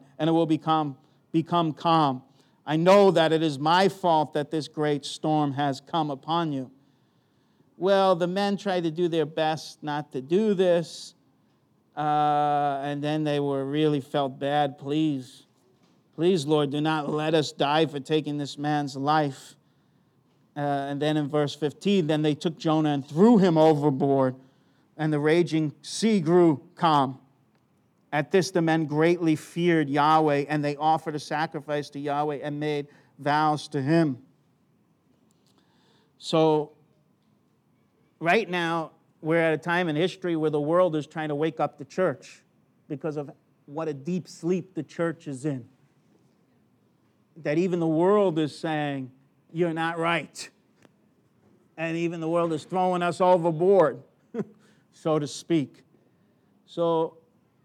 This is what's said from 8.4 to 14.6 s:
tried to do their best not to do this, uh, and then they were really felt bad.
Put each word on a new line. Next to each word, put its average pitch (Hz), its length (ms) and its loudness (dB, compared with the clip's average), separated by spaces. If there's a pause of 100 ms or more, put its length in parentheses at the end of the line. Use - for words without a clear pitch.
tried 180 260 -4
to 165 80 -2
do 175 160 -2
their 160 180 0
best 156 560 -4
not 147 300 -8
to 131 100 -6
do 196 320 0
this, 175 640 -2 (800)
uh, 147 880 0
and 143 200 -4
then 151 200 -2
they 147 160 0
were 139 260 -2
really 147 360 0
felt 135 360 -4
bad. 139 400 0